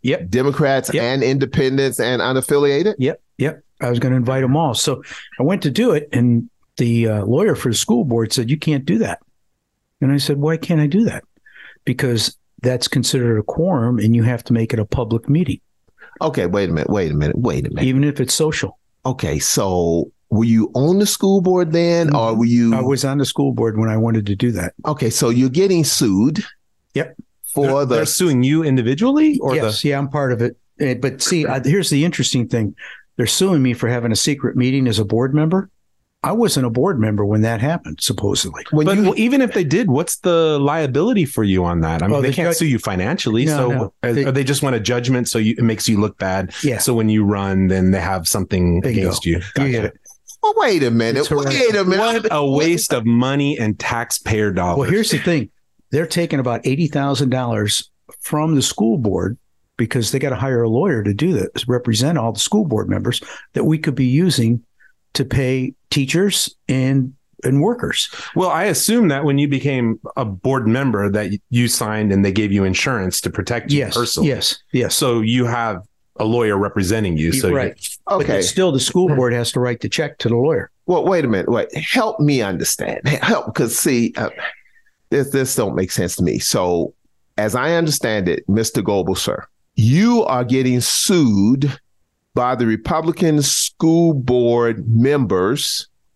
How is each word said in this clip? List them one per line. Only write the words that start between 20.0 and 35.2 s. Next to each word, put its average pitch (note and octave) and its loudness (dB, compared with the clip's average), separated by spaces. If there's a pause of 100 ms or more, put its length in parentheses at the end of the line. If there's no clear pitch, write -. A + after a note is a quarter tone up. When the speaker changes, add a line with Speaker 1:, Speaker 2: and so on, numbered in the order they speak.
Speaker 2:
were A2+ 2
you A2+ 2
on D3+ 2
the G#3 2
school G3 2
board F3 2
then, E3+ 2
or A2+ 2
Speaker 1:
Mm-hmm. A2+ 0
Speaker 2:
were A#2 4
you A#2+ 4
Speaker 1:
I C3 0
was C3+ 0
on C#3 -2
the C3+ 0
school C#3 0
board A2+ -2
when A2 0
I G#2+ 0
wanted A2 0
to G2+ 0
do A#2+ 0
that. F2 -4 (140)
Speaker 2:
Okay, C#3 -2
so B2 0
you're B2+ 4
getting F3 2
sued. C3+ 2 (500)
Speaker 1:
Yep. D3+ -6 (380)
Speaker 2:
For C#3+ 2
Speaker 3:
They're, C#3 2
Speaker 2:
the B2 0
Speaker 3:
they're A2+ 2
suing C#3+ 2
you D#3 2
individually, F#3 2
or C3+ -2
Speaker 1:
Yes, G#2+ -2
Speaker 3:
the D3 0
Speaker 1:
yeah, C#3+ 0
I'm C#3 -4
part C#3 -2
of A2+ -2
it. B2 -2 (220)
Eh, C3 0
but C3+ -4
see, E3 0
uh, C3 -2
here's E3 2
the D3 2
interesting C3 0
thing. A2 -2 (400)
They're A#2+ 0
suing F#3 2
me B2+ 2
for A#2 -4
having A#2 0
a A2 2
secret C#3 -2
meeting C3 2
as G#2+ 0
a G#2+ 0
board A#2+ 0